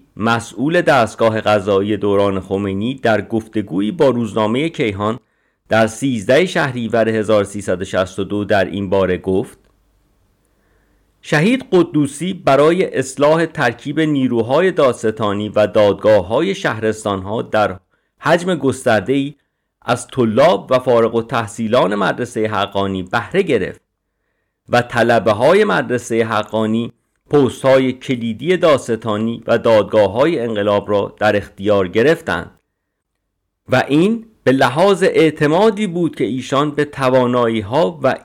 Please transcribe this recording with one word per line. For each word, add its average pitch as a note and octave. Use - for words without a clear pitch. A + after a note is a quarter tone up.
مسئول A#2
دستگاه A#2
قضایی G#2
دوران G2+
خمینی، G2
در A2
گفتگویی G#2+
با E3
روزنامه A#2
کیهان A2
در A2
سیزده B2+
شهریور A#2+
هزار G#2+
سیصد F#2+
و -
شصت F#2+
و G2+
دو G#2
در G2
این G2
باره F#2
گفت: F#2+
شهید G#3
قدوسی E3+
برای D#3
اصلاح D3
ترکیب C#3+
نیروهای C#3
دادستانی A2
و G#2+
دادگاه‌های G#2+
شهرستان‌ها A2
در G2
حجم F3
گسترده‌ای C3
از B2
طلاب C3+
و B2+
فارغ A#2
التحصیلان A#2
مدرسه B2
حقانی G2
بهره A#2+
گرفت A2
و A#2+
طلبه‌های A#2
مدرسه A#2+
حقانی A2
پست‌های C3+
کلیدی B2+
دادستانی A#2
و A2+
دادگاه‌های A2
انقلاب G#2
را G2+
در G#2
اختیار G2
گرفتند G#2
و A#2+
این F#3+
به B2+
لحاظ D3
اعتمادی F3+
بود E3+
که C#3+
ایشان C3
به D3
توانایی‌ها B2+
و B2+